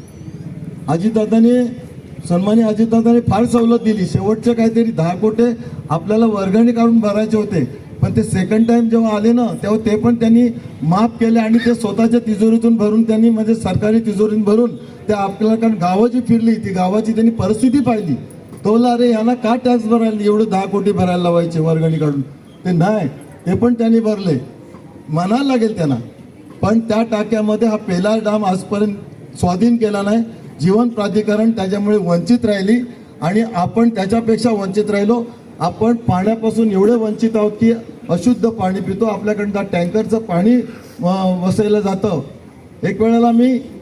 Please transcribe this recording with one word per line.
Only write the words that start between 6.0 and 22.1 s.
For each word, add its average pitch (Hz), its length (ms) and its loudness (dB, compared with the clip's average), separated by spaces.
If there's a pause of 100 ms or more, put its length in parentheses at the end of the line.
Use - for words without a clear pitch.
वर्गणी 214 460 2
काढून 233 280 2
भरायचे 214 380 0
होते, 185 280 -2 (360)
पण - 140 0
ते 220 80 2
सेकंड 220 440 0
टाइम 233 220 2
जेव्हा 226 260 2
आले 220 180 2
ना, 240 140 2 (160)
तेव्हा 214 160 0
ते 214 160 0
पण 226 200 2
त्यांनी 233 320 4 (340)
माफ 190 280 2 (100)
केले 226 200 2
आणि 220 260 4
ते 233 100 2
स्वतःच्या 226 440 0
तिजोरीतून 226 560 2
भरून 214 280 2
त्यांनी, 220 260 2
म्हणजे 220 260 0
सरकारी 214 440 0
तिजोरीतून 214 420 0
भरून 220 340 2
ते - 380 -8
आपल्याला, 202 420 0
कारण 226 180 0
गावं 185 340 2
जी 240 120 -2
फिरली, 226 360 2
ती 196 180 -6
गावाची 202 380 0
त्यांनी 226 200 2
परिस्थिती 226 480 0
पाहिली, 214 340 -2 (500)
तो 202 60 0
बोलला, 240 240 2
"अरे, 240 180 2
यांना 226 220 0
का 240 220 -2
टॅक्स 247 300 0
भरायला, 220 380 0
एवढे 214 220 2
दहा 190 200 -2
कोटी 196 260 0
भरायला 180 320 0
लावायचे 170 360 0
वर्गणी 160 380 0
काढून?" 143 240 -2 (440)